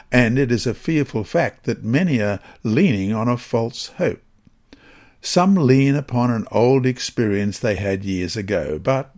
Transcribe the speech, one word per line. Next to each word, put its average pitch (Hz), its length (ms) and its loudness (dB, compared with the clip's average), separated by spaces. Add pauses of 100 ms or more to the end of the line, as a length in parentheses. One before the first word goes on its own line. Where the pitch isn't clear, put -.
(100)
and 123 280 2
it 131 120 2
is 120 160 0
a 117 60 -2
fearful 143 520 -2
fact - 400 -4
that 113 200 -4
many 131 380 2
are 101 180 -2 (220)
leaning 110 500 2
on 110 160 -2
a 123 80 0
false 117 520 -4 (100)
hope. 151 240 -2 (1000)
Some 190 360 2
lean 139 400 4
upon 123 340 -2
an 110 220 -4
old 127 340 2
experience 104 720 -2
they 110 160 0
had 98 300 -2
years 90 320 -4
ago, 87 440 -4
but 135 360 -2